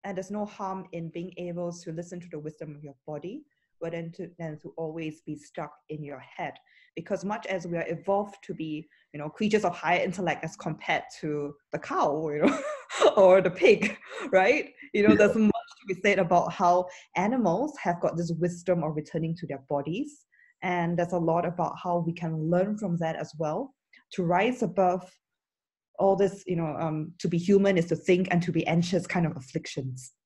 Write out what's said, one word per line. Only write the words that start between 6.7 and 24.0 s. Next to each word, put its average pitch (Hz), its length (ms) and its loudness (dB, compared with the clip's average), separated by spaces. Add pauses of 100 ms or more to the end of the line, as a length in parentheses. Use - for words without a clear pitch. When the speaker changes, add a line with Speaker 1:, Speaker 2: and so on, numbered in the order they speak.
Speaker 1:
Because 170 280 -6
much 214 220 -6
as 180 200 -6
we 170 100 -4
are 165 120 -4
evolved 196 560 -4
to 190 100 -10
be, 156 340 -8 (240)
you 151 80 -12
know, 151 80 -8
creatures 208 360 0
of 175 120 0
higher 170 260 2
intellect 170 420 -2
as 160 120 -10
compared - 460 -4 (180)
to 147 340 -4 (180)
the 156 60 -6
cow, 160 520 -2
you 147 160 0
know, 622 140 2 (520)
<laughs> - 40 2
or 190 240 10
the 180 100 2
pig, 208 460 4 (360)
right? 202 400 4 (220)
You 208 80 4
know, 202 80 8
Speaker 2:
Yeah. - 60 8
Speaker 1:
there's 208 200 6
much 214 160 6
to - 420 -6
be 175 60 -10
said 202 200 4
about 175 320 2
how 180 340 4 (300)
animals 220 600 0
have 175 220 -2
got 156 160 0
this 170 240 -2
wisdom 175 440 0
of 156 120 -4
returning 160 400 -4
to 165 120 -12
their 135 200 -10
bodies. 160 560 -6 (380)
And 175 360 0
there's 175 140 0
a 180 60 0
lot 165 280 0
about 170 340 -4
how 175 180 -2
we 165 140 -2
can 160 380 -4
learn 196 280 2
from 185 180 -2
that 160 180 -2
as 156 240 -8
well 165 360 -6 (380)